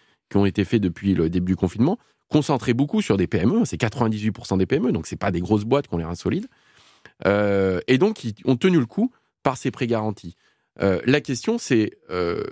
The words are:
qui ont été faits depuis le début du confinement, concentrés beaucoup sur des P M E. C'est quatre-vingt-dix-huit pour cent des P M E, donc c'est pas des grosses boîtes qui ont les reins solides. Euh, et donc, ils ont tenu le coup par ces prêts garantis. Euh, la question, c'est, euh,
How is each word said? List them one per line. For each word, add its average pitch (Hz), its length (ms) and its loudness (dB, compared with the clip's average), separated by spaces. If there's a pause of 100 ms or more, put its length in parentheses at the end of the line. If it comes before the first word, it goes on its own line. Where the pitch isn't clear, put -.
(300)
qui - 80 -2
ont 101 80 4
été 98 180 0
faits 107 180 2
depuis 95 340 0
le 82 140 2
début 90 240 0
du - 20 2
confinement, 110 420 0 (320)
concentrés 139 440 2
beaucoup 147 280 0
sur 104 160 0
des 110 100 0
P 98 120 -2
M 143 220 2
E. 202 40 0
C'est - 120 -6
quatre-vingt-dix-huit 110 540 -2
pour - 140 -14
cent 95 120 0
des 95 100 2
P - 80 0
M 123 140 -2
E, - 20 0
donc - 160 -4
c'est - 120 -10
pas 101 120 -2
des 87 100 -2
grosses 104 240 0
boîtes 135 220 0
qui - 80 -8
ont - 20 -2
les 82 80 -4
reins 85 100 -8
solides. 165 320 -4 (800)
Euh, 98 600 2
et 131 100 4
donc, 208 260 0
ils 113 100 -6 (120)
ont 131 100 2
tenu 175 240 4
le 120 60 2
coup 208 260 -2 (320)
par 131 140 -2
ces - 120 -6
prêts 123 160 -4
garantis. 107 500 -4 (460)
Euh, 95 240 2
la 143 160 2
question, 147 360 -4
c'est, 113 400 0 (120)
euh, 87 420 -4